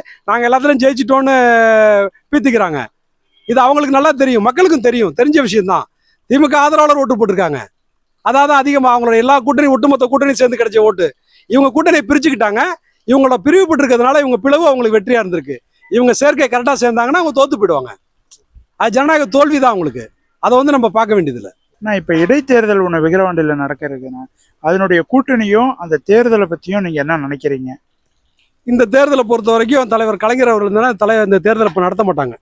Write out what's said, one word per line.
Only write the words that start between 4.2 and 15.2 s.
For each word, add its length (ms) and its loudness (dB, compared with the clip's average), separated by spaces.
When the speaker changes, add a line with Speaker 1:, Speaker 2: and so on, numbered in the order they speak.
Speaker 1:
தெரியும், 260 0
மக்களுக்கும் 400 0
தெரியும், 320 -2
தெரிஞ்ச 260 2
விஷயம்தான். 400 -2
திமுக 340 2
ஆதரவாளர் 380 2
ஓட்டு 160 -2
போட்டிருக்காங்க. 420 -2
அதாவது 360 2
அதிகமா 320 0
அவங்களோட 320 0
எல்லா 120 4
கூட்டணி, 300 2
ஒட்டுமொத்த 360 0
கூட்டணி 280 0
சேர்ந்து 200 0
கிடைச்ச 180 -2
ஓட்டு. 200 0
இவங்க 220 4
கூட்டணியை 340 2
பிரிச்சுக்கிட்டாங்க. 540 0
இவங்களோட 340 2
பிரிவுபட்டு 380 2
இருக்கிறதுனால 400 2
இவங்க 220 -2
பிளவு 260 2
அவங்களுக்கு 280 0
வெற்றியா 240 -2